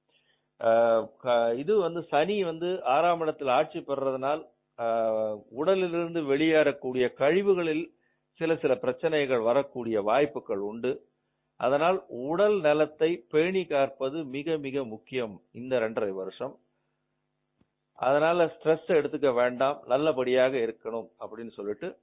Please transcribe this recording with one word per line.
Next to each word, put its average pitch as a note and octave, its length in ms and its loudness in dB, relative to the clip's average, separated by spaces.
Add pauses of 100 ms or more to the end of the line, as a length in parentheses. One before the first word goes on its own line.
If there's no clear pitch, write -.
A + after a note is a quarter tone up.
(600)
ஆஹ், A2+ 560 2
க-, A#2 420 0
இது F#3 200 0
வந்து E3+ 240 -2
சனி F3+ 420 0
வந்து F3 400 -4
ஆறாம் E3 360 2
இடத்தில் D3+ 280 -2
ஆட்சி D3+ 300 0
பெறுறதுனால், C3+ 720 -4 (260)
ஆஹ், A2 760 -2
உடலிலிருந்து E3+ 680 -2
வெளியேறக்கூடிய C#3 920 2
கழிவுகளில் E3+ 840 0 (380)
சில D#3+ 240 -2
சில C3+ 180 0
பிரச்சனைகள் D3+ 640 0
வரக்கூடிய A#2 600 0
வாய்ப்புகள் A#2 580 0
உண்டு. A2+ 460 -6 (520)
அதனால் D#3 520 0
உடல் F3 520 0
நலத்தை D#3 720 0
பேணி F3 360 0
காப்பது C#3 580 -2
மிக C#3+ 320 -4
மிக C#3 280 -6
முக்கியம் A2 580 -8 (100)
இந்த B2 260 -4
ரெண்டரை A2 320 -2
வருஷம். F#2+ 500 -10 (1300)
அதனால D#3+ 540 2
ஸ்ட்ரெஸ் D#3+ 400 -2
எடுத்துக்க D3 480 2
வேண்டாம், B2+ 520 0
நல்லபடியாக B2+ 720 2
இருக்கணும் A2+ 520 -6 (100)
அப்படின்னு A2 320 -14
சொல்லிட்டு, G#2 520 -10